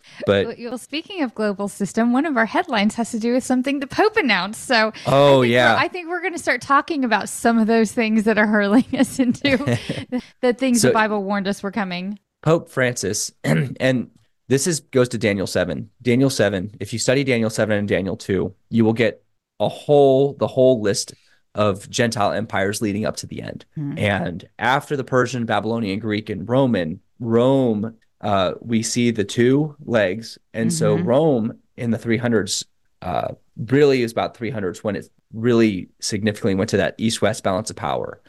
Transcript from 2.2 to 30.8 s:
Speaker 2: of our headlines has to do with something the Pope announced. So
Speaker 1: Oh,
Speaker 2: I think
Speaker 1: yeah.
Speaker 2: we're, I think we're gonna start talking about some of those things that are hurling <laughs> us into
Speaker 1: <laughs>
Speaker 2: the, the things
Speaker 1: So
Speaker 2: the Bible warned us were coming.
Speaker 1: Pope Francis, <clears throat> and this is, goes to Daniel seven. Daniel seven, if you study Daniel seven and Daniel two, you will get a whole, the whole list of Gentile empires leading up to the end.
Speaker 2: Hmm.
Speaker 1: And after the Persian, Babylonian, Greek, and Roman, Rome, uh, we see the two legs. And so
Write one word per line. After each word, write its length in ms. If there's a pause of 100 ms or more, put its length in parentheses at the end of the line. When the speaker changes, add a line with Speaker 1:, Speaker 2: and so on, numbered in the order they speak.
Speaker 2:
of 100
our 80
headlines 500
has 160
to 80
do 140
with 100
something 360
the 80
Pope 300
announced. 480
So 260 (160)
Speaker 1:
Oh, 320
Speaker 2:
I 60
think 80
Speaker 1:
yeah. 200
Speaker 2:
we're, 60
I 80
think 220
we're 120
gonna 160
start 240
talking 420
about 260
some 280
of 80
those 260
things 340
that 120
are 80
hurling 440
<laughs> 80
us 200
into 400
Speaker 1:
<laughs> 540
Speaker 2:
the, 100 (200)
the 120
things 280
Speaker 1:
So 80
Speaker 2:
the 40
Bible 300
warned 240
us 160
were 80
coming. 480 (240)
Speaker 1:
Pope 260
Francis, 680
<clears throat> 60
and 680 (380)
this 180
is, 140
goes 280
to 80
Daniel 300
seven. 420 (140)
Daniel 260
seven, 500
if 140
you 60
study 240
Daniel 260
seven 300
and 80
Daniel 300
two, 360 (160)
you 160
will 80
get 300 (360)
a 80
whole, 640
the 140
whole 320
list 360 (400)
of 340
Gentile 440
empires 480
leading 240
up 100
to 120
the 140
end. 220 (120)
Speaker 2:
Hmm. 220
Speaker 1:
And 480 (140)
after 380
the 80
Persian, 400
Babylonian, 540
Greek, 300
and 200
Roman, 500 (220)
Rome, 720 (260)
uh, 380
we 240
see 280
the 120
two 520 (100)
legs. 520 (160)
And 200
so 240